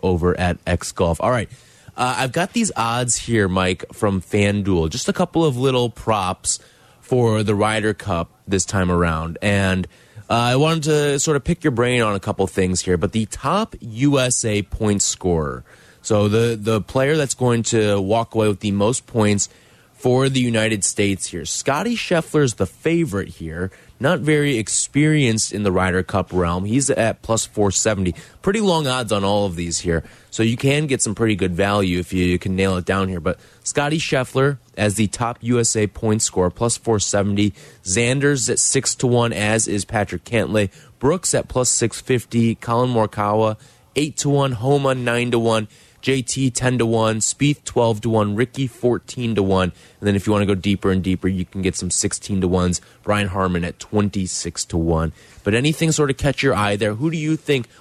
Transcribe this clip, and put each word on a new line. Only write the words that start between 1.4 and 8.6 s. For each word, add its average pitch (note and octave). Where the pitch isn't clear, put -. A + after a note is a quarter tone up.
Uh, B2+
I've B2+
got F3
these A3+
odds A#2
here, A2
Mike, F#2
from G2
FanDuel. G2
Just -
a G3+
couple E3
of C#3
little B2
props G2
for A2+
the G#2
Ryder G#2+
Cup E2+
this F#2+